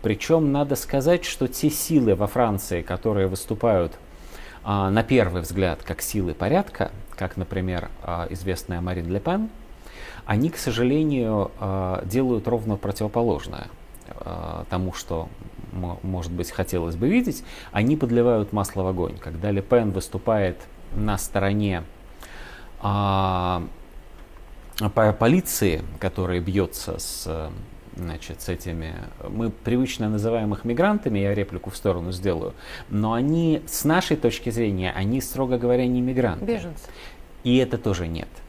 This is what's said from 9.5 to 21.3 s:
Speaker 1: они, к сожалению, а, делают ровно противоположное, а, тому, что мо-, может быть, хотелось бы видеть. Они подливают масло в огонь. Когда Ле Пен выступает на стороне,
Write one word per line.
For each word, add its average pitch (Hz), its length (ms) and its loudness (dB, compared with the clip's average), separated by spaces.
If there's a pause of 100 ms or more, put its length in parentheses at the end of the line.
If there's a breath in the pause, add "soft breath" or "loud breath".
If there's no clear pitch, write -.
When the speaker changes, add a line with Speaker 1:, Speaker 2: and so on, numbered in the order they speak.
Speaker 1:
они, 120 240 2
к 160 80 -6
сожалению, 123 1000 2
а, 95 460 -2
делают 117 420 2
ровно 113 280 2
противоположное, 101 920 -2 (420)
а, 82 600 -8
тому, 92 240 0
что 82 360 -4 (420)
мо-, 87 320 -4
может 90 280 -2
быть, 90 200 -4
хотелось 85 440 -2
бы 98 120 2
видеть. 226 360 2 (280 loud breath)
Они 120 240 4
подливают 120 580 4
масло 98 300 0
в 92 40 2
огонь. 90 300 -2
Когда 82 340 -4
Ле 98 100 2
Пен 110 300 4
выступает 95 680 0 (380)
на 104 220 2
стороне, 98 640 2 (1000 loud breath)